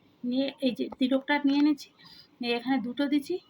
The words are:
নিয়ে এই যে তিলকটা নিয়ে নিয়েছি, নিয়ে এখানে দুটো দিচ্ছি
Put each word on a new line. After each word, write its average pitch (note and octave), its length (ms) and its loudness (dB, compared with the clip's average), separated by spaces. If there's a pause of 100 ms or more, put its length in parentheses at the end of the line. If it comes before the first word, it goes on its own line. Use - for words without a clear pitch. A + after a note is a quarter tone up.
(240)
নিয়ে B3+ 220 -2 (140)
এই B3+ 140 2
যে - 100 -4 (120)
তিলকটা C4 380 0 (100)
নিয়ে C#4+ 180 4
নিয়েছি, D4 260 2 (480)
নিয়ে A#3+ 200 -2
এখানে B3 220 0
দুটো B3 300 -2
দিচ্ছি D4 260 0 (160)